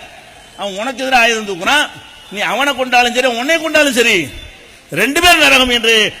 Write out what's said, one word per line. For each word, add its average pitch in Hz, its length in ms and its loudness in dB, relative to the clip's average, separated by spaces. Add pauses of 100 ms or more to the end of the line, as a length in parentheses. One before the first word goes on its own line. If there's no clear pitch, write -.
(600)
அவன் 196 220 -8
உனக்கு 247 220 -6
எதிராக 254 200 2
ஆயுதம் 220 260 0
தூக்குறான், 220 340 0 (500)
நீ 208 60 -10 (120)
அவனை 277 220 0
கொண்டாலும் 247 420 0
சரி 254 140 2 (100)
உன்னை 311 180 0
கொண்டாலும் 302 420 2
சரி 233 160 4 (840)
ரெண்டு 277 240 0
பேரும் 339 200 4
நரகம் 262 320 2
என்று 226 160 2 (280)